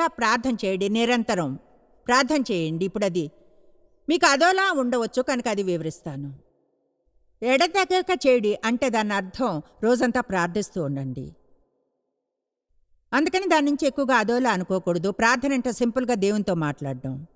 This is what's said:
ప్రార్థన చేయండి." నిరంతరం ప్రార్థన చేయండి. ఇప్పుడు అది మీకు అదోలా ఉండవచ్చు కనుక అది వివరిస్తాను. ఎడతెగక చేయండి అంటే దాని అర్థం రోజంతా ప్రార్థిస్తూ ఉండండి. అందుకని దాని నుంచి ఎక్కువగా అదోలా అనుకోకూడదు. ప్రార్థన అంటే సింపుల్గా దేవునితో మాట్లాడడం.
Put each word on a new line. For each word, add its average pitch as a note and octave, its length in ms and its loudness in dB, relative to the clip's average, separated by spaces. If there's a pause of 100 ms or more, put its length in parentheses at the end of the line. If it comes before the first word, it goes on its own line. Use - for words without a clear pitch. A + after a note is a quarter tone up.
ప్రార్థన A#3+ 580 0
చేయండి." F#3+ 240 -2
నిరంతరం A3+ 680 0 (480)
ప్రార్థన C4+ 340 2 (120)
చేయండి. E3 320 -2
ఇప్పుడు G3+ 200 -2
అది E3+ 260 -2 (760)
మీకు E4+ 180 4
అదోలా F4+ 460 4
ఉండవచ్చు B3 500 0
కనుక B3 260 -4
అది G3+ 140 0
వివరిస్తాను. D#3 720 -6 (1080)
ఎడతెగక F4+ 840 2
చేయండి G#3+ 380 2
అంటే A#3+ 240 0
దాని G#3+ 260 0
అర్థం F#3+ 480 -2 (200)
రోజంతా B3 380 2
ప్రార్థిస్తూ F#3 600 -2
ఉండండి. C#3 540 -6 (1800)
అందుకని F#4 360 2
దాని D#4 220 4
నుంచి D4 160 0
ఎక్కువగా C4+ 300 2
అదోలా A#3 340 2
అనుకోకూడదు. F3+ 600 0
ప్రార్థన A#3+ 420 0
అంటే B3 200 -2
సింపుల్గా A#3+ 420 -2
దేవునితో G3+ 400 0
మాట్లాడడం. C#3 800 -4